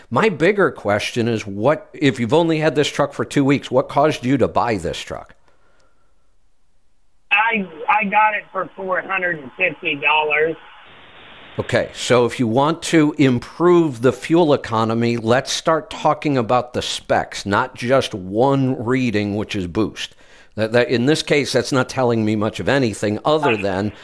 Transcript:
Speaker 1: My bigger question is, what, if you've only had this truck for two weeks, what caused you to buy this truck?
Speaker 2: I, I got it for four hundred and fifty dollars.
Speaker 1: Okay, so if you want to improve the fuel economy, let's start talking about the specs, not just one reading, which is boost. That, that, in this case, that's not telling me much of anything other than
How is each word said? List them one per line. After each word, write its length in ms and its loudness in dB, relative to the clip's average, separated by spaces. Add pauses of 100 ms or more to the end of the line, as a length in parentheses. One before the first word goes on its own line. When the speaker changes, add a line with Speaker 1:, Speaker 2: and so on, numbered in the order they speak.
Speaker 1:
My 180 2
bigger 440 2
question 580 -2
is, 180 -4
what, 460 -2
if 260 0
you've 140 -2
only 260 2
had 160 0
this 140 2
truck 240 -2
for 100 -4
two 220 0
weeks, 260 0
what 160 2
caused 380 0
you 140 2
to 100 2
buy 260 0
this 240 -4
truck? 360 -14 (2000)
Speaker 2:
I, 340 0 (220)
I 160 2
got 300 2
it 180 -8
for 240 -6
four 260 -4
hundred 380 -4
and 180 -16
fifty 380 -4
dollars. 600 0 (1040)
Speaker 1:
Okay, 340 -2
so 320 2
if 120 -2
you 100 0
want 360 2
to 340 4
improve 840 2
the 100 4
fuel 420 2
economy, 600 0
let's 380 0
start 360 -2
talking 480 0
about 360 0
the 80 -2
specs, 640 -4
not 300 0
just 380 0
one 680 0
reading, 540 0
which 180 -6
is 120 -4
boost. 480 -4 (400)
That, 160 -2
that, 180 2
in 160 0
this 160 2
case, 320 0
that's 180 0
not 160 0
telling 380 0
me 100 2
much 240 -2
of 80 -8
anything 560 0
other 320 0
than 360 -2 (120)